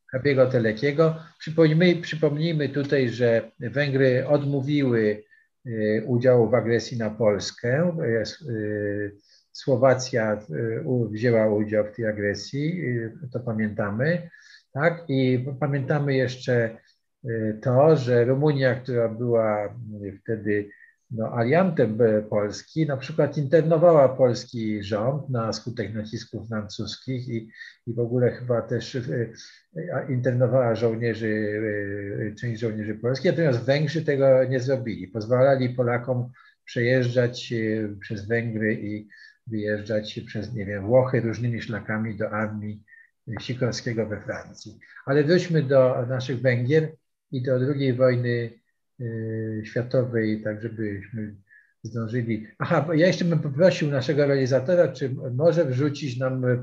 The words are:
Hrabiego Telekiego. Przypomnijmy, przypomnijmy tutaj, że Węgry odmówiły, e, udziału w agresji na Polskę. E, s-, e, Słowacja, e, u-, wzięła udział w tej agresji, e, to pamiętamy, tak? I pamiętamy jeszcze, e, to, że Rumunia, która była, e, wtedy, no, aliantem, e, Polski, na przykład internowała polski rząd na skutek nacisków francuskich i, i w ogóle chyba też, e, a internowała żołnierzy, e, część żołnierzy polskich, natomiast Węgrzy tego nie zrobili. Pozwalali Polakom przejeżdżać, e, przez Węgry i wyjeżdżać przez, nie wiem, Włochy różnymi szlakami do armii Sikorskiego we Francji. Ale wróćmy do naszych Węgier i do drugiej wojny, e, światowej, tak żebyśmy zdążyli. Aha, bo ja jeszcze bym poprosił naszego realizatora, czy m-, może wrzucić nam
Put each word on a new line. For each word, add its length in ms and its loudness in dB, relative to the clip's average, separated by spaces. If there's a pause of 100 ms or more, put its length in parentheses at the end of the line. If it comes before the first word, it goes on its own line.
(100)
Hrabiego 360 4
Telekiego. 720 2 (220)
Przypomnijmy, 640 4
przypomnijmy 680 0
tutaj, 400 0
że 420 2 (100)
Węgry 680 2
odmówiły, 920 2 (440)
e, 380 0
udziału 460 4
w 40 4
agresji 440 0
na 120 -2
Polskę. 840 0 (100)
E, 180 0
s-, 280 -8
e, 840 -4 (220)
Słowacja, 800 2
e, 500 -4
u-, 260 0
wzięła 460 2
udział 300 0
w 120 -10
tej 100 -4
agresji, 760 -4 (420)
e, 80 -12
to 80 -6
pamiętamy, 920 -2 (420)
tak? 360 -2
I 380 2 (140)
pamiętamy 540 0
jeszcze, 600 0 (480)
e, 380 -2
to, 340 6
że 280 4
Rumunia, 500 2
która 340 -2
była, 560 0
e, 80 -8 (500)
wtedy, 460 -2 (420)
no, 220 -6
aliantem, 680 2
e, 220 4
Polski, 640 -2
na 100 -2
przykład 420 -2
internowała 720 6
polski 720 0
rząd 480 -4
na 220 -2
skutek 420 -8
nacisków 540 -10
francuskich 800 -8
i, 220 -8 (360)
i 80 -6
w 40 -4
ogóle 320 2
chyba 320 -2
też, 320 -6
e, 80 -6 (920)
a 60 -4
internowała 760 2
żołnierzy, 880 -2 (680)
e, 40 -10
część 260 -6
żołnierzy 340 -4
polskich, 360 0
natomiast 340 2
Węgrzy 400 0
tego 400 4
nie 160 0
zrobili. 480 -4
Pozwalali 600 2
Polakom 640 -2 (340)
przejeżdżać, 880 0
e, 360 -2 (120)
przez 280 -8
Węgry 460 -2
i 340 -8 (380)
wyjeżdżać 800 -4
przez, 280 -10
nie 120 -8
wiem, 200 -6
Włochy 340 4
różnymi 420 -4
szlakami 540 -6
do 140 -6
armii 520 -6 (580)
Sikorskiego 640 -4
we 140 -8
Francji. 580 -12 (280)
Ale 180 2
wróćmy 380 2
do 460 4
naszych 320 -4
Węgier 520 2 (380)
i 120 -4
do 180 0
drugiej 340 0
wojny, 560 2 (500)
e, 40 -6 (600)
światowej, 800 0
tak 200 -6
żebyśmy 760 -8 (460)
zdążyli. 640 -4 (120)
Aha, 280 0
bo 80 -2
ja 120 6
jeszcze 180 0
bym 140 2
poprosił 520 2
naszego 360 0
realizatora, 640 2
czy 180 -6
m-, 300 -6
może 280 4
wrzucić 540 -2
nam 260 -2 (180)